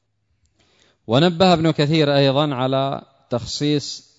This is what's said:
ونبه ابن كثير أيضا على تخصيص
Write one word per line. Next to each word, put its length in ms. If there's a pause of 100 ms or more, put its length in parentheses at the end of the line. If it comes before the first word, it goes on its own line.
(1080)
ونبه 460
ابن 180
كثير 460
أيضا 380
على 480 (280)
تخصيص 880